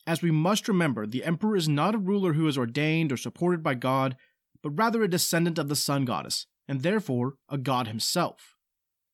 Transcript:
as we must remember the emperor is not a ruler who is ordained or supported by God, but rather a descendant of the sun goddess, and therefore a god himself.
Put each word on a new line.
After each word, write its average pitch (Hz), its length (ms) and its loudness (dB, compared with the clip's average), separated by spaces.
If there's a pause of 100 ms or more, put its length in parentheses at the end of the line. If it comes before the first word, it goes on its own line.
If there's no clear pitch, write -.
as 160 160 -2
we 175 80 2
must 175 360 2
remember 151 400 0
the 110 180 -6
emperor 175 300 0
is 170 140 0
not 156 260 2
a 233 40 0
ruler 190 340 0
who 156 160 2
is 139 80 0
ordained 147 560 0
or 117 60 -2
supported 170 440 -2
by 156 120 0
God, 131 420 0 (460)
but 151 80 -4
rather 220 320 2
a 208 60 2
descendant 170 500 2
of 143 100 -2
the 147 80 0
sun 139 300 0
goddess, 76 400 -4 (200)
and 139 160 -4
therefore 139 540 0 (140)
a 139 80 -4
god 127 280 -2
himself. - 680 -4 (580)